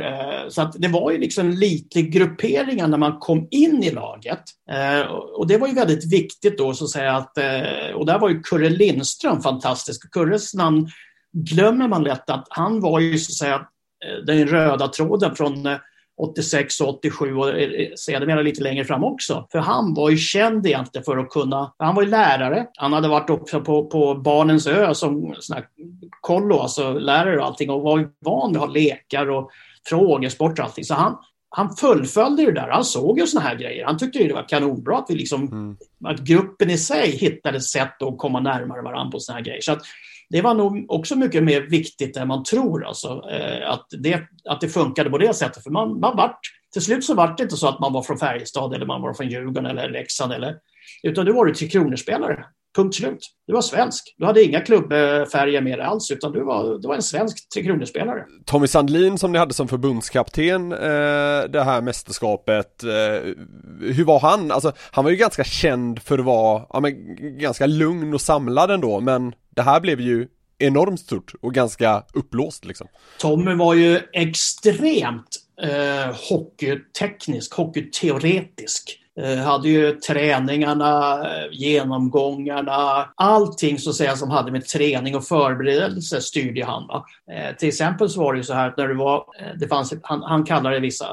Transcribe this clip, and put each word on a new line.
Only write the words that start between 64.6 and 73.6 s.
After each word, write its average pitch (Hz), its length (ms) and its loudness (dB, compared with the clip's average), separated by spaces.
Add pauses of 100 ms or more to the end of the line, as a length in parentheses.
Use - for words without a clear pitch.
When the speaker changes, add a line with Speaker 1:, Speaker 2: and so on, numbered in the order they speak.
Speaker 2:
han 139 140 2
var 156 60 4
ju 185 60 4
ganska 202 280 2
känd 123 580 -2
för 139 160 0
att 127 60 0
vara, 110 380 4 (100)
ja, 131 80 -2
men, 143 120 0 (460)
ganska 139 280 -2
lugn 156 480 0
och 139 60 -2
samlad 147 500 2
ändå, 123 300 0
men 123 320 0 (180)
det 123 120 -2
här 143 180 4
blev 160 200 -2
ju 120 280 0 (300)
enormt 151 420 2
stort - 320 -8 (100)
och 123 120 -4
ganska 113 480 2 (120)
uppblåst, 143 500 -4
liksom. - 220 -16 (320)
Speaker 1:
Tommy 170 360 2
var 170 200 4